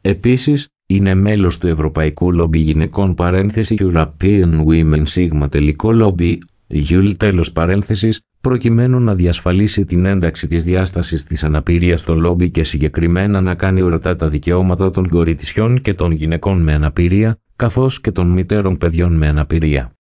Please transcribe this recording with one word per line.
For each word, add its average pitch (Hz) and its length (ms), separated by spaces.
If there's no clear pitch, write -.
Επίσης, 123 680
είναι 98 280
μέλος 98 440
του - 80
Ευρωπαϊκού 78 680
Λόμπι 82 260
Γυναικών 80 560
παρένθεση 101 640
European 85 880
Women 78 360
Sigma 78 360
τελικό 73 420
Lobby, 95 440
Γιουλ 85 480
τέλος 90 360
παρένθεσης, 101 680
προκειμένου 123 600
να 113 140
διασφαλίσει 92 680
την 90 200
ένταξη 87 440
της 82 160
διάστασης 90 600
της - 200
αναπηρίας 85 560
στο 82 140
λόμπι 87 360
και 82 120
συγκεκριμένα 85 800
να 92 140
κάνει 92 280
ορατά 87 340
τα 80 120
δικαιώματα 90 640
των 92 180
κοριτσιών 85 720
και 101 140
των 87 180
γυναικών 80 500
με 78 100
αναπηρία, 87 680
καθώς 127 440
και - 100
των 87 180
μητέρων 92 500
παιδιών 85 380
με 78 100
αναπηρία. 73 760